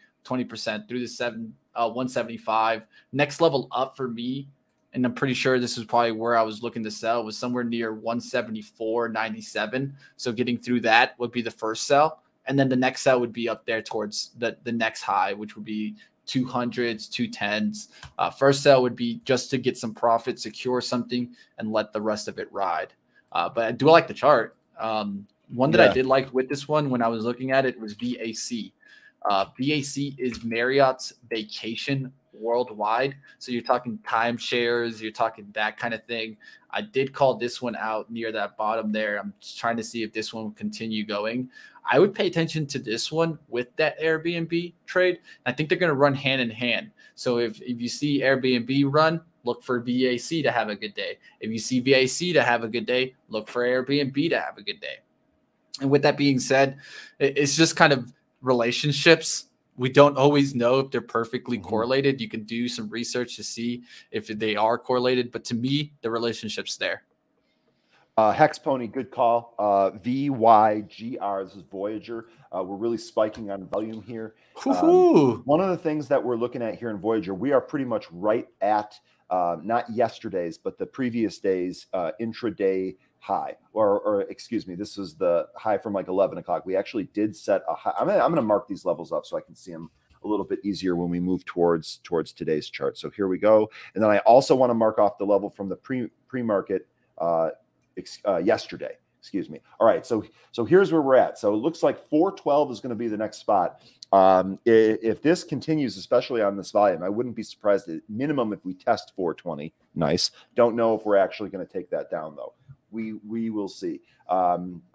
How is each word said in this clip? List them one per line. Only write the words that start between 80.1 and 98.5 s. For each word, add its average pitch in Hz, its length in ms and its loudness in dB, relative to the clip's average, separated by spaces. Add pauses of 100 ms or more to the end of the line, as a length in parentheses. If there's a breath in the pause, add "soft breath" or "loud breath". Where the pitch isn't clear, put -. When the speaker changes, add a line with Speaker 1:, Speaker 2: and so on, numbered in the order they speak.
Speaker 3:
but - 180 -8
the 95 80 -6
previous 117 540 -2
day's, 90 540 -2
uh, 87 180 -2 (100)
intraday 95 760 -2 (220)
high, 78 380 -6 (160)
or, 104 300 2
or 101 220 0
excuse 95 440 -8
me, 90 80 -10
this 101 220 -10
was 87 180 -10
the 85 400 2
high 107 220 -2
from, 104 160 -6
like, 92 160 -4
eleven 92 280 0
o'clock. 85 280 -6
We 92 100 -4
actually 98 300 -4
did 104 300 -2
set 95 320 0
a 80 60 0
high. 95 240 -4
I'm 113 80 0
gonna, 190 140 2
I'm 131 100 4
gonna 165 140 0
mark 104 240 2
these 92 180 -10
levels 82 260 -4
up 76 140 -4
so 82 120 -6
I 78 40 -8
can 80 140 -20
see - 180 -18
'em 82 160 -14 (340)
a 98 40 -10
little 101 180 -2
bit 92 180 -6
easier 95 320 -2
when 87 140 -2
we 87 100 -2
move 90 260 -2
towards, 85 580 0
towards 80 300 -4
today's 78 360 -4
chart. 69 280 -6
So 78 120 -10
here 98 180 -4
we 92 120 -2
go. 107 320 6 (240 loud breath)
And 101 80 0
then 107 80 6
I 101 80 4
also 131 360 6
wanna 127 200 4
mark 113 240 2
off 101 180 2
the 101 80 -4
level 101 240 2
from 98 200 -10
the 90 80 -8
pre, 127 320 -8 (180)
pre-market, 104 580 -2 (320)
uh, 82 340 0 (440)
ex-, - 320 -16
uh, 95 100 2
yesterday. - 600 -2 (220)